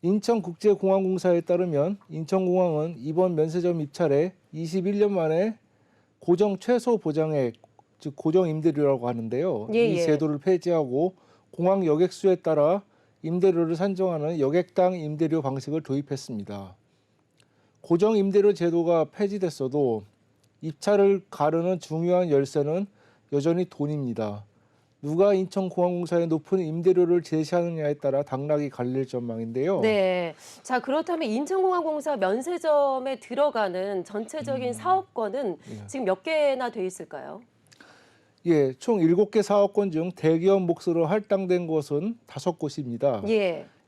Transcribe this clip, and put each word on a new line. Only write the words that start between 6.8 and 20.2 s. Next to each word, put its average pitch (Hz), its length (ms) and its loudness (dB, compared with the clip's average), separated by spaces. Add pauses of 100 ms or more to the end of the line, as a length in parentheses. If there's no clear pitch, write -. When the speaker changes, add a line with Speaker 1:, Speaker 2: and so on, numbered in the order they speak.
Speaker 1:
보장액, 151 580 0 (440)
즉 147 160 -10
고정 175 340 2
임대료라고 147 600 0
하는데요. 117 680 -4
Speaker 2:
예, 233 140 4
Speaker 1:
이 165 80 0
Speaker 2:
예. 170 60 0
Speaker 1:
제도를 151 360 0
폐지하고 170 800 0 (340)
공항 190 340 0
여객 165 280 2
수에 185 240 2
따라 160 480 2 (380)
임대료를 170 520 2
산정하는 175 640 -2
여객당 180 640 2
임대료 156 400 -2
방식을 139 420 -4
도입했습니다. 104 920 -8 (1040)
고정 208 380 2
임대료 196 340 4
제도가 170 540 2
폐지됐어도 147 960 -2 (580)